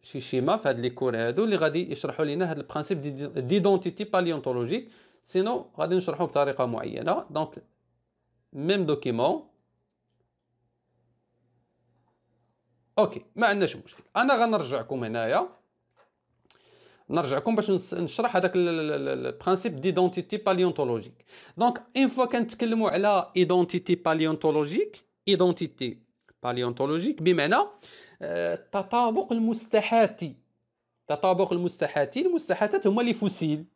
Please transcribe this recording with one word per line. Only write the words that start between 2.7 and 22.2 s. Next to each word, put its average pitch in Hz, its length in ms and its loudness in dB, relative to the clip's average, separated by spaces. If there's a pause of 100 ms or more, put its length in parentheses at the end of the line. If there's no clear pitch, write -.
دي، 143 400 -6
ديدونتيتي 185 640 2
باليونتولوجيك. 160 880 -2 (320)
سينو 196 420 -2 (140)
غادي 165 160 0
نشرحوا 175 300 0
بطريقه 139 400 0
معينه. 120 640 -4
دونك 156 200 -4 (1040)
ميم 175 320 0
دوكيمون. 143 600 0 (3500)
اوكي، - 260 0 (100)
ما 226 120 4
عندناش 202 280 2
مشكل. - 280 -20 (140)
انا 262 180 4
غنرجعكم 139 680 0
هنايا، 117 460 0 (1600)
نرجعكم 160 460 0
باش 208 160 0
نس-، 185 220 -2
نشرح 180 420 -2
هذاك 180 200 2
ال، 180 120 2
ال، 165 120 -2
ال، 147 280 -2
ال، 131 180 -4
البرانسيب 180 560 -2
ديدونتيتي 180 560 0
باليونتولوجيك. 170 880 -2 (320)
دونك 240 260 0 (140)
اون 269 100 4
فوا 247 180 0